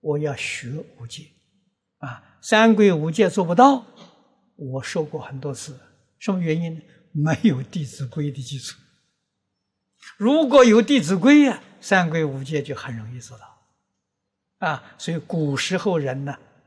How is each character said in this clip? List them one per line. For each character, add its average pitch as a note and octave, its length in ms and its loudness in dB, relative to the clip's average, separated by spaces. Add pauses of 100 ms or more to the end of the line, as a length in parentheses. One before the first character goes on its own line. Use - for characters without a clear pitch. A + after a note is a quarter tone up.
我 D3 180 -4
要 D3 160 -4
学 - 360 -10 (280)
五 A#2+ 80 -16
戒。 - 200 -18 (720)
啊， - 420 -18
三 A3 340 4
皈 G3+ 200 4
五 D#3 160 -2
戒 F#3 200 2
做 F#3+ 140 -2
不 E3+ 100 -2
到， B3+ 320 4 (720)
我 C3 260 -10
受 D#3+ 220 -6
过 D3+ 160 -12
很 C3+ 180 -16
多 C3+ 160 -10
次， - 240 -16 (400)
什 - 140 -4
么 F#3 80 -4
原 D#3+ 180 -2
因 E3 160 -6
呢？ D#3 60 -16 (320)
没 D#3 320 0
有 C3+ 200 2
《弟 D#3+ 200 -8
子 B2+ 220 -12
规》 D3 260 -8
的 B2+ 100 -14
基 C3 160 -12
础。 - 200 -16 (1400)
如 C#4 320 2
果 C4 160 8
有 A3+ 200 6
《弟 C#4 160 2
子 E3+ 160 -2
规》 A#3 180 6 (100)
呀， B3+ 180 0 (180)
三 F3+ 300 2
皈 D#3+ 160 -2
五 C3+ 160 -8
戒 C#3+ 200 -6
就 C#3+ 120 -10
很 B2 220 -12
容 A2 180 -14
易 B2 60 -16
做 A#2 180 -20
到。 - 200 -20 (1000)
啊， D#3 400 -8
所 - 140 -8
以 E3 60 -6
古 D3 380 -4
时 F3+ 200 -4
候 F3+ 220 -2
人 C#3 260 -6
呢， C#3 140 -10 (280)